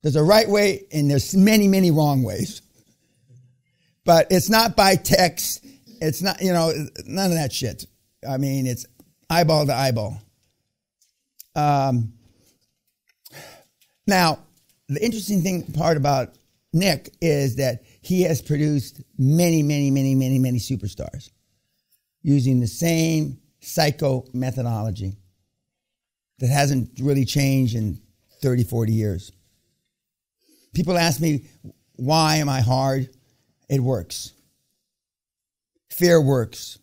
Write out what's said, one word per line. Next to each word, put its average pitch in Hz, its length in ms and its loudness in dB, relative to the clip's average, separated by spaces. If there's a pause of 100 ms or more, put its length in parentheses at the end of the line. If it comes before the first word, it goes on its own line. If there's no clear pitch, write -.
There's 147 140 -2
a 151 80 4
right 208 240 6
way, 202 460 0
and 147 180 2
there's 139 240 0
many, 202 320 6
many 190 240 4
wrong 147 320 2
ways. 98 380 -6 (1400)
But 165 240 6
it's 185 200 2
not 220 280 2
by 196 180 6
text. - 680 0 (360)
It's 160 200 -4
not, 190 200 -4
you 190 100 0
know, 165 220 0 (320)
none 185 260 -2
of 165 60 0
that 147 160 -4
shit. 113 320 -8 (420)
I 135 100 -6
mean, 135 300 -4
it's 123 180 -8 (440)
eyeball 156 360 2
to 135 80 -2
eyeball. 113 480 -4 (1300)
Um, 135 580 0 (1900)
now, 180 340 2 (500)
the 147 140 -2
interesting 208 380 -2
thing, 180 300 -4
part 156 240 0
about 135 400 -2 (380)
Nick 170 360 0 (120)
is 143 340 0
that 127 280 -4 (180)
he 185 220 0
has 160 180 0
produced 147 600 -2 (160)
many, 160 460 2
many, 143 260 0
many, 135 260 2
many, 131 220 2
many 127 220 0
superstars - 680 -10 (920)
using 135 380 2
the 120 80 0
same 160 720 -2 (220)
psycho 143 720 -2
methodology 110 840 -6 (1200)
that 123 100 -2
hasn't 139 500 -2
really 135 240 0
changed 135 500 0
in 110 280 -6 (400)
thirty, 123 240 0
forty 113 260 -2
years. 107 400 -4 (1400)
People 165 240 0
ask 165 240 0
me, 151 240 -2 (480)
"Why 156 420 0
am 147 140 0
I 131 100 0
hard?" 131 500 0 (600)
It 135 100 0
works. 123 540 -4 (1600)
Fear 170 260 4
works. 131 600 -2